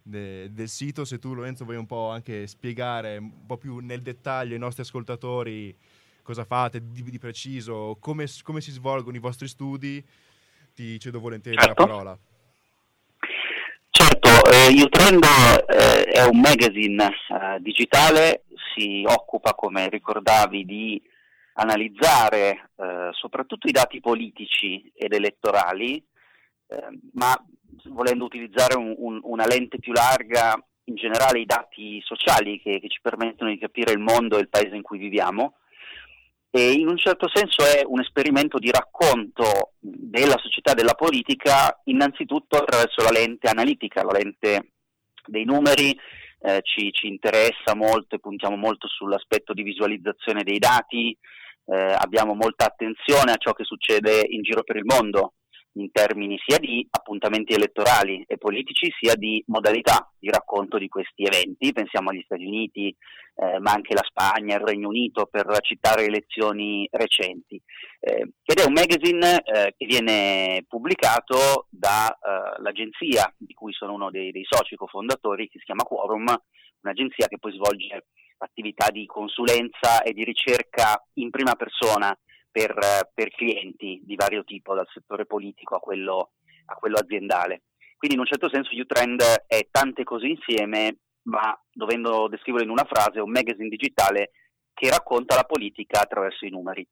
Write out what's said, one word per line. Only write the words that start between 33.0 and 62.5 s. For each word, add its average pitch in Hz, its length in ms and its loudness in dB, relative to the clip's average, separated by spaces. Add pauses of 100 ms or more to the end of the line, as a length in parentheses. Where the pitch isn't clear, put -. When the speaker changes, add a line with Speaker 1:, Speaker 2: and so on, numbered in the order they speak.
Speaker 2:
permettono 113 480 -4
di 101 80 -4
capire 113 360 -4
il 104 60 0
mondo 113 380 2
e 104 40 4
il 98 80 -2
paese 104 260 0
in 101 80 -10
cui 101 160 -12
viviamo. 101 560 -2 (960)
E 123 200 4
in 156 160 2
un 175 100 0
certo 180 340 0
senso 202 320 2
è 143 220 6
un 127 140 -2
esperimento 143 580 0
di 120 140 0
racconto 117 1080 2
della 117 600 0
società - 320 -2
e - 40 4
della 117 200 4
politica, 139 880 2
innanzitutto 143 720 0
attraverso 117 460 2
la 113 80 6
lente 117 360 0
analitica, 113 560 0
la 98 140 0
lente 101 540 -2 (560)
dei 107 160 -6
numeri. 139 520 4 (440)
Eh, 98 240 0
ci, 104 280 -4
ci - 140 -4
interessa 110 680 2
molto 110 400 0
e - 40 -6
puntiamo 101 360 -6
molto 104 320 -4
sull'aspetto 98 640 -4
di 98 80 -8
visualizzazione 101 840 -4
dei 101 140 -2
dati, 117 580 0 (500)
eh, 95 340 0
abbiamo 104 340 0
molta 113 320 0
attenzione 123 640 2
a 110 60 2
ciò - 160 -2
che 110 100 -6
succede 107 640 2
in 110 140 -6
giro 110 220 -2
per 107 140 -6
il 104 80 -6
mondo, 107 480 2 (400)
in 101 180 -10
termini 104 520 2
sia 143 140 2
di 127 320 -2
appuntamenti 107 640 -2
elettorali 104 760 2
e - 120 -4
politici, 107 600 -2
sia 113 140 4
di 110 340 -2
modalità 110 720 2
di 98 140 -6
racconto 101 480 -2
di 98 80 -6
questi 98 360 -8
eventi. 98 480 0
Pensiamo 98 380 -4
agli 92 160 -8
Stati 90 180 -8
Uniti, 101 460 -6 (460)